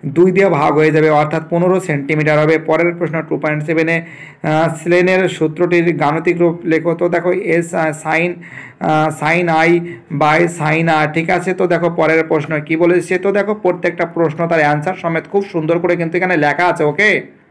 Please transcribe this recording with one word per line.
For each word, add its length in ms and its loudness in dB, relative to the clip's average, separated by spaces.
দুই 240 4
দিয়ে 180 2
ভাগ 260 2
হয়ে 160 4
যাবে, 200 2
অর্থাৎ 400 0
পনেরো 300 2
centimeter 580 0
হবে। 200 4
পরের 360 0
প্রশ্ন 280 -4
টু 160 -4
পয়েন্ট 260 -4
সেভেনে, 380 0
আহ, 320 0
স্লেনের 540 2
সূত্রটির 680 0
গাণিতিক 420 0
রূপ 260 2
লেখো। 300 0
তো 140 -2
দেখো 240 0
এস, 420 -2
আহ, 160 0
sin, 420 -4
আহ, 440 0
sin 260 0
I 280 4
by 220 4
sin 280 0
R, 280 2
ঠিক 160 -2
আছে? 240 -2
তো 120 0
দেখো 240 0
পরের 340 2
প্রশ্ন 360 -2
কী 160 -4
বলেছে? 420 2
তো 140 0
দেখো 220 0
প্রত্যেকটা 520 -2
প্রশ্ন 400 -2
তার 140 2
answer 340 0
সমেত 380 -4
খুব 200 0
সুন্দর 260 0
করে 180 0
কিন্তু 200 -4
এখানে 200 0
লেখা 300 2
আছে, 180 0
ওকে? 680 -2